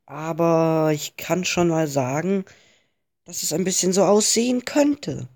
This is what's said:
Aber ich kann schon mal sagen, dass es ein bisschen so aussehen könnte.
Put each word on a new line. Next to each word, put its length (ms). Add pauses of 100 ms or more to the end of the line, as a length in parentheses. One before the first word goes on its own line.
Aber 880
ich 240
kann 280
schon 240
mal 180
sagen, 580 (800)
dass 180
es 100
ein 100
bisschen 280
so 120
aussehen 640
könnte. 720